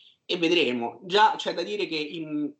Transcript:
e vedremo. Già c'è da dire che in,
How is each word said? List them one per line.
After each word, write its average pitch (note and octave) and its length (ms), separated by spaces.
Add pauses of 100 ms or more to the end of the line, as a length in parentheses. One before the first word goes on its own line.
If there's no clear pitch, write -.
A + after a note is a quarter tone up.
(300)
e F3 80
vedremo. C3 640
Già G#3 340
c'è F3+ 160
da E3+ 100
dire G3 240
che D#3+ 80
in, D3+ 640